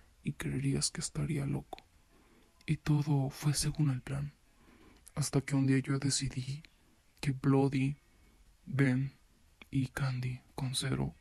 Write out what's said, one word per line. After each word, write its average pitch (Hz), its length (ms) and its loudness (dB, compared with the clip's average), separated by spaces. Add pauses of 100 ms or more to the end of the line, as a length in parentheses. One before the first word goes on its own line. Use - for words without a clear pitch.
(240)
y 151 100 -4
creerías 139 580 -2
que 160 100 -8
estaría 143 440 -4
loco. 135 340 -6 (840)
Y 156 120 0
todo 143 520 2
fue 151 240 0
según 147 360 0
el 127 120 -2
plan, 139 320 -6 (840)
hasta 139 260 2
que 143 140 0
un 135 120 4
día 135 120 6
yo 135 200 0
decidí 135 640 -2 (560)
que 143 120 0
Bloody, 135 680 2 (680)
Ben 135 520 0 (520)
y 131 180 0
Candy 127 540 -4 (140)
con 131 200 -6
Zero 135 460 -2